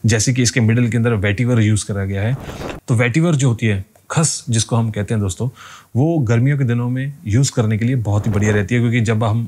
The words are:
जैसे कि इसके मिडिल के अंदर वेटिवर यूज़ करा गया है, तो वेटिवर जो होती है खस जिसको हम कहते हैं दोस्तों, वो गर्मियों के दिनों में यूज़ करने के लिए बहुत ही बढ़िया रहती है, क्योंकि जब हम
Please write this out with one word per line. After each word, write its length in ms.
जैसे 260
कि 100
इसके 180
मिडिल 300
के 60
अंदर 180
वेटिवर 460
यूज़ 260
करा 180
गया 180
है, 140
तो 60
वेटिवर 400
जो 140
होती 180
है 300
खस 400
जिसको 260
हम 140
कहते 240
हैं 60
दोस्तों, 280
वो 240
गर्मियों 380
के 60
दिनों 260
में 220
यूज़ 260
करने 260
के 60
लिए 120
बहुत 300
ही 60
बढ़िया 220
रहती 200
है, 60
क्योंकि 200
जब 240
हम 240